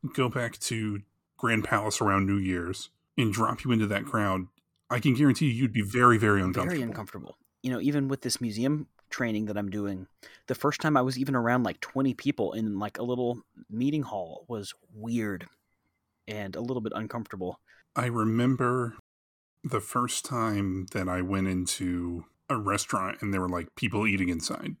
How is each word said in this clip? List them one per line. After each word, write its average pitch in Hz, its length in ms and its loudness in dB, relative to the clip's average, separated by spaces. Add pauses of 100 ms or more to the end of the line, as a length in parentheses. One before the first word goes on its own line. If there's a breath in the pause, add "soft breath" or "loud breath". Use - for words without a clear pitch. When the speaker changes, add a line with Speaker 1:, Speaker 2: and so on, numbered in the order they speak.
(140)
Speaker 1:
go 127 160 2
back 120 300 -6
to 107 400 -4 (380)
Grand 113 260 2
Palace 104 360 0
around 98 280 4
New 101 100 4
Year's 92 520 -2 (280)
and 113 160 2
drop 117 300 0
you 131 80 2
into 110 160 4
that 101 180 -2
crowd, 101 360 0 (480)
I 120 100 0
can 135 160 6
guarantee 143 320 6
you 127 60 4
you'd 117 200 0
be 113 80 2
very, 120 360 8
very 104 240 6
uncomfortable. 92 380 0
Speaker 2:
Very - 40 -2
uncomfortable. 107 540 -10 (260)
You 127 80 -2
know, 120 100 -2
even 139 260 2
with 135 140 -2
this - 180 -2
museum 127 480 0 (220)
training 110 360 -2
that 104 120 -4
I'm 104 120 -2
doing, 98 380 -4 (400 loud breath)
the 127 80 -2
first - 240 0
time 151 160 2
I 127 60 6
was 127 160 0
even 135 180 0
around, 120 280 4
like, 92 180 -2
twenty 135 320 0
people 120 400 -2
in, 107 240 -2
like, 101 220 -6
a 110 40 -2
little 120 380 -2 (280)
meeting 135 340 0
hall 98 440 -8
was 104 260 -8 (200)
weird 107 540 -4 (800)
and 104 280 -8
a 90 60 -6
little 123 200 -4
bit 107 140 -6
uncomfortable. 104 640 -8 (360 soft breath)
Speaker 1:
I 123 100 0
remember 120 920 2 (680)
the 120 180 -2
first - 440 -2
time 101 680 -2
that 95 180 -2
I 90 120 0
went 95 260 0
into 87 800 -2 (240)
a 131 80 0
restaurant 101 640 -2
and 101 120 -2
there 95 80 0
were, 90 80 0
like, 87 260 -4
people 107 320 0
eating 95 220 2
inside. - 500 -4